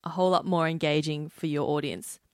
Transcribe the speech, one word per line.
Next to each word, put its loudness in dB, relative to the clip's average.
a -8
whole 2
lot 2
more 2
engaging 0
for -8
your 0
audience. -4